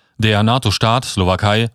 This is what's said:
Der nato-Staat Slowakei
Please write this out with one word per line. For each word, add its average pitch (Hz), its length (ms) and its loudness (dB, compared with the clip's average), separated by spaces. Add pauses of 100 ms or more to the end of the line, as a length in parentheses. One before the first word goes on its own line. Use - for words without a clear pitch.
(180)
Der 107 240 2
nato-Staat 113 640 0
Slowakei 104 720 0